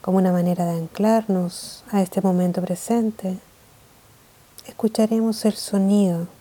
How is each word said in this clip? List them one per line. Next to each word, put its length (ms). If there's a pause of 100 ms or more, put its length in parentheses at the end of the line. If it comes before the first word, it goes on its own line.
Como 160
una 140
manera 340
de 140
anclarnos 1120
a 100
este 200
momento 380
presente, 760 (1300)
escucharemos 800
el 80
sonido 760 (140)